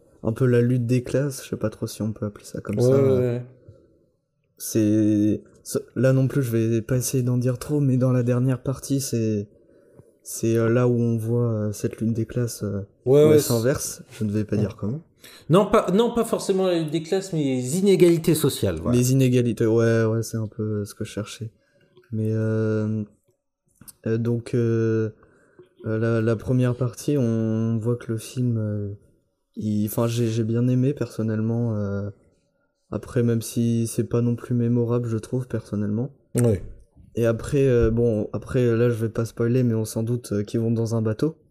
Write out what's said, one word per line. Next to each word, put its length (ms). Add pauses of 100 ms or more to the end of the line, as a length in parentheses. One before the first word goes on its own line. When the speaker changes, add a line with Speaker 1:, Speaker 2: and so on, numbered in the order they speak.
(220)
Speaker 1:
un 100
peu 140
la 160
lutte 240
des 160
classes. 420
Je 60
sais 60
pas 120
trop 180
si 140
on 140
peut 100
appeler 220
ça 160
comme 140
Speaker 2:
Ouais, 60
Speaker 1:
ça. 200
Speaker 2:
ouais, 160
ouais. 260 (1120)
Speaker 1:
C'est, 840 (200)
c'est, 180 (160)
là 160
non 160
plus, 140
je 80
vais 320
pas 140
essayer 260
d'en 160
dire 200
trop, 220
mais 160
dans 160
la 100
dernière 400
partie, 380
c'est, 480 (720)
c'est, 340
euh, 120
là 180
où 120
on 180
voit, 340
euh, 220
cette 280
lutte 120
des 140
classes, 360
euh, 200 (220)
Speaker 2:
Ouais, 200
Speaker 1:
où 40
Speaker 2:
ouais, 60
Speaker 1:
elle 60
Speaker 2:
c'est 80
Speaker 1:
s'inverse. 540 (160)
Je 60
ne 60
vais 140
pas 120
Speaker 2:
Ouais. 60
Speaker 1:
dire 140
comment. 240 (500)
Speaker 2:
Non, 160
pas, 260
non, 220
pas 100
forcément 420
la 120
lutte 120
des 120
classes, 300
mais 100
les 360
inégalités 560
sociales, 460
voilà. 160
Speaker 1:
Les 160
inégalités, 540
ouais, 380
ouais, 180
c'est 140
un 120
peu, 140
euh, 220
ce 100
que 100
je 60
cherchais. 400 (600)
Mais, 200
euh, 680 (1040)
euh, 120
donc, 360
euh, 560 (760)
euh, 120
la, 220
la 160
première 400
partie, 420
on 600
voit 180
que 160
le 60
film, 400
euh, 300 (680)
il, 300
enfin, 200
j'ai, 220
j'ai 160
bien 240
aimé 240
personnellement. 840
Euh, 340 (800)
après, 320
même 200
si 440
c'est 180
pas 160
non 160
plus 180
mémorable, 540
je 100
trouve 300
personnellement. 640 (240)
Speaker 2:
Ouais. 280 (520)
Speaker 1:
Et 120
après, 400
euh, 240
bon, 420
après, 320 (120)
là, 140
je 60
vais 120
pas 160
spoiler, 380
mais 120
on 120
s'en 160
doute, 300
euh, 100
qu'ils 180
vont 120
dans 220
un 80
bateau. 340 (140)